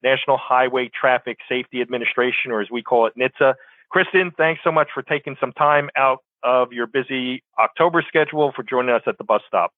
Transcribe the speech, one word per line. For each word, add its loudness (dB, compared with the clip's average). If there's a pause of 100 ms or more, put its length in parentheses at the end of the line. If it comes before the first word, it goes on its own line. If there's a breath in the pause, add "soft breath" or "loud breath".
National 0
Highway 0
Traffic -2 (100)
Safety -6
Administration, -2
or -2
as -8
we -6
call 2
it, -2
nhtsa. 2 (380 soft breath)
Kristen, 2
thanks -2
so 0
much 2
for -10
taking -6
some -4
time 2
out 0 (180)
of 0
your -4
busy -4 (160)
October 2
schedule 0
for -10
joining 0
us 0
at -4
the -12
bus 0
stop. 0